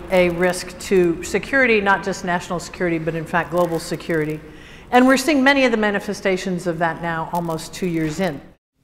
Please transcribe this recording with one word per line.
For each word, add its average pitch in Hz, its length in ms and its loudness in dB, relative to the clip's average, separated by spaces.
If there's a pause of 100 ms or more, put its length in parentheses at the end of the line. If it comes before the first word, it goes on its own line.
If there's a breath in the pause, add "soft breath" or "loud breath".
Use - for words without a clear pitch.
(100)
a 180 200 6
risk 175 500 -2
to 175 420 2
security, 233 580 2
not 196 220 2
just 185 220 -6
national 175 340 -2
security, 170 400 -2
but 160 160 -4
in 160 100 -6
fact 160 280 -2
global 165 260 0
security. 156 600 -4 (500 loud breath)
And 247 160 6
we're 262 120 6
seeing 262 260 2
many 269 220 4
of 247 40 2
the 226 60 2
manifestations 196 880 -2
of 165 140 -2
that 160 200 0
now, 165 320 -4
almost 170 400 -4
two - 140 -6
years 160 320 -2
in. 165 220 -2 (440)